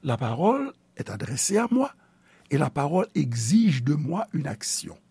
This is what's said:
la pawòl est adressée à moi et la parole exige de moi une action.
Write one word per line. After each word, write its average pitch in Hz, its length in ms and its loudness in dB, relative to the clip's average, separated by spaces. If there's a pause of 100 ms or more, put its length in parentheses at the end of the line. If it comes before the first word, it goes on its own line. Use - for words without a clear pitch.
la 120 140 0
pawòl 196 540 0 (260)
est - 120 -8
adressée 131 480 -2
à 233 140 2
moi 262 200 2 (600)
et 139 80 2
la 139 100 2
parole 160 460 0
exige 131 680 2
de 143 120 2
moi 165 380 -4
une 143 120 -4
action. - 520 -8 (140)